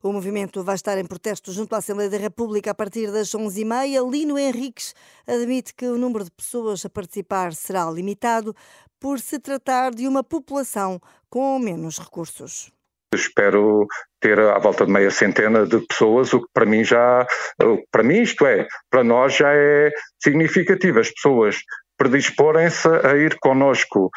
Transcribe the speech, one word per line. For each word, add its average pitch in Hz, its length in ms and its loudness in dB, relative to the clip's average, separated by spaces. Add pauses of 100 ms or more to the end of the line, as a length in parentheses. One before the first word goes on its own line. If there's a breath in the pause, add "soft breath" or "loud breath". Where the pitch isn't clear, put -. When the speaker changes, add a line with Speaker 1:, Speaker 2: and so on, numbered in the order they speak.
Speaker 1:
O 196 100 -4
movimento 196 500 -6
vai 196 120 -4
estar 196 240 -6
em 190 40 -6
protesto 190 480 -10
junto 202 220 -8
à 220 60 -4
Assembleia 202 280 -6
da 202 100 -6
República 208 520 -6
a 202 40 -4
partir 214 380 -8
das 214 220 -6
onze 214 280 -6
e 214 40 -4
meia. 262 340 -2
Lino 285 380 -4
Henriques 262 560 -6 (320 soft breath)
admite 240 480 -4
que 247 140 -8
o 240 100 -4
número 240 260 -4
de 175 60 -14
pessoas 220 560 -8
a 196 40 -10
participar 185 640 -6
será 175 360 -6
limitado 202 680 -4 (440 soft breath)
por 269 200 -6
se 277 200 -10
tratar 262 540 -4
de 240 140 -6
uma 269 160 -2
população 240 800 -6 (300 soft breath)
com 269 260 -2
menos 165 400 -6
recursos. - 760 -14 (420)
Speaker 2:
Espero 104 760 2 (340 loud breath)
ter 107 180 2
à 104 200 4
volta 101 260 2
de 95 60 0
meia 98 180 4
centena 107 560 2
de 113 220 2
pessoas, 117 440 2
o 127 100 2
que - 120 -14
para 113 120 2
mim 110 180 2
já, 123 420 4 (340 loud breath)
o 110 180 4
que - 140 -8
para 110 120 2
mim, 165 180 4
isto - 240 2
é, 208 220 2 (240 loud breath)
para 127 120 4
nós 127 320 4
já 143 160 4
é 147 380 4 (320 loud breath)
significativo. 160 800 2
As 110 100 0
pessoas 113 480 2 (400 loud breath)
predisporem-se 156 880 2
a 147 300 4
ir 151 220 2
connosco 131 760 2